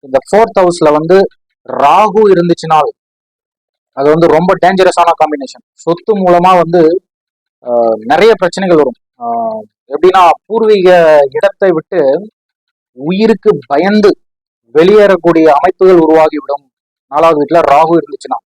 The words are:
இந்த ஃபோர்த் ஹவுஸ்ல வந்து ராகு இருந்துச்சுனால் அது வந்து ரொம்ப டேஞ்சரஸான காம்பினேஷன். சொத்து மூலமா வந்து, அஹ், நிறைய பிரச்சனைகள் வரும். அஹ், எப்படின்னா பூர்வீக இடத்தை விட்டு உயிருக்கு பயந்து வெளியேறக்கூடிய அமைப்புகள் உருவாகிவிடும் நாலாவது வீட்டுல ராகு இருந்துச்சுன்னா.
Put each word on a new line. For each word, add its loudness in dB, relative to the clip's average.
இந்த -6
ஃபோர்த் -2
ஹவுஸ்ல 0
வந்து 0
ராகு 0
இருந்துச்சுனால் 0
அது -2
வந்து 2
ரொம்ப 0
டேஞ்சரஸான 0
காம்பினேஷன். -6
சொத்து -6
மூலமா 2
வந்து, 0
அஹ், -2
நிறைய 2
பிரச்சனைகள் -2
வரும். -2
அஹ், -8
எப்படின்னா 0
பூர்வீக 0
இடத்தை -2
விட்டு -4
உயிருக்கு -2
பயந்து 0
வெளியேறக்கூடிய 2
அமைப்புகள் 2
உருவாகிவிடும் -2
நாலாவது 0
வீட்டுல 0
ராகு 2
இருந்துச்சுன்னா. -6